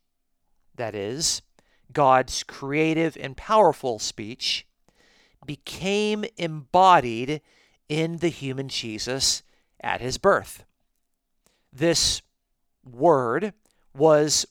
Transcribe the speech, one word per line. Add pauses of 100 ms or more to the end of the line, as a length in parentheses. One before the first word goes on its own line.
(760)
that
is, (520)
God's
creative
and
powerful
speech, (800)
became (120)
embodied (480)
in
the
human
Jesus (380)
at
his
birth. (1080)
This (640)
Word (400)
was